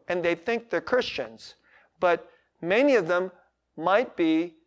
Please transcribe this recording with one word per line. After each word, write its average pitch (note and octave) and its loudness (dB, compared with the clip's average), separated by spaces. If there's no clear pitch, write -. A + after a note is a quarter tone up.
and F3 -4
they E3+ 0
think A#3 -6
they're E3+ -2
Christians, C3 -6
but E3+ 0
many A#3+ 4
of F#3+ 2
them F3+ 0
might F#3+ 0
be E3 0